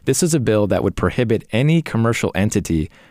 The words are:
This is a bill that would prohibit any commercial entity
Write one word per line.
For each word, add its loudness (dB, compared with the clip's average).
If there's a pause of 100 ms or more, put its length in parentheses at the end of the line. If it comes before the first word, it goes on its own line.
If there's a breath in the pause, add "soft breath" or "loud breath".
This 0
is 2
a 2
bill 2
that 0
would -2
prohibit 0
any 2
commercial -2
entity -2 (200 soft breath)